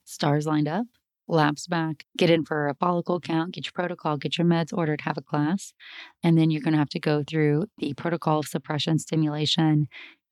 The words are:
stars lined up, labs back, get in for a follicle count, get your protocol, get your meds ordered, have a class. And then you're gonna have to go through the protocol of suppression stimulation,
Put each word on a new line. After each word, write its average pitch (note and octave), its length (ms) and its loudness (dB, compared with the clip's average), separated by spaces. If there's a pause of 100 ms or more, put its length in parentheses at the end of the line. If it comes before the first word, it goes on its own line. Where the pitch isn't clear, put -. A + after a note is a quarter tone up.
stars D3+ 440 -2
lined D3+ 200 2
up, G3 200 -4 (400)
labs D3+ 400 0
back, D#3+ 380 -4 (120)
get F3 140 4
in E3+ 120 4
for D3 240 -2
a C#3+ 60 -2
follicle F3+ 460 -2
count, E3 340 -2
get - 120 -10
your - 80 -12
protocol, F3 440 -4
get D3 220 -4
your E3+ 80 4
meds E3 280 2
ordered, D3+ 260 0
have D3 160 -4
a D3 40 -6
class. D3+ 520 -2 (500)
And E3 160 6
then D#3+ 100 6
you're D3+ 140 -2
gonna D#3 140 2
have D3 120 2
to E3+ 100 -6
go D3+ 240 0
through D3+ 440 0 (100)
the C#3+ 160 -4
protocol D#3+ 460 -2
of C#3+ 80 -6
suppression D#3 500 -2
stimulation, D3+ 920 0 (420)